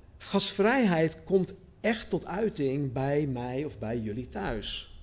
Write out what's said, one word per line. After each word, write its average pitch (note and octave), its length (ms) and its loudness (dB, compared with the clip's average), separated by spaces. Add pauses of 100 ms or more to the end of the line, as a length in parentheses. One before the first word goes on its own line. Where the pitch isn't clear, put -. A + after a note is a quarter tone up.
(180)
Gastvrijheid G3 1040 2
komt F#3 300 2 (280)
echt A3 280 0
tot F3 160 0
uiting C#3+ 680 0
bij C#3+ 340 2
mij B2+ 380 -2
of - 140 -10
bij A2+ 200 -2
jullie G#2+ 300 -6
thuis. A#2 720 -6